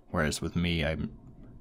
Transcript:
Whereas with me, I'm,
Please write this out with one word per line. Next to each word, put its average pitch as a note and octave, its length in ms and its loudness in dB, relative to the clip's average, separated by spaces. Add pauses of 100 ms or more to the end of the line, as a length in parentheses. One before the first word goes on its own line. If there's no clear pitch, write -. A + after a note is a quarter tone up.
(120)
Whereas D#2 280 2
with E2 140 -2
me, E2+ 300 4
I'm, D#2 260 0 (500)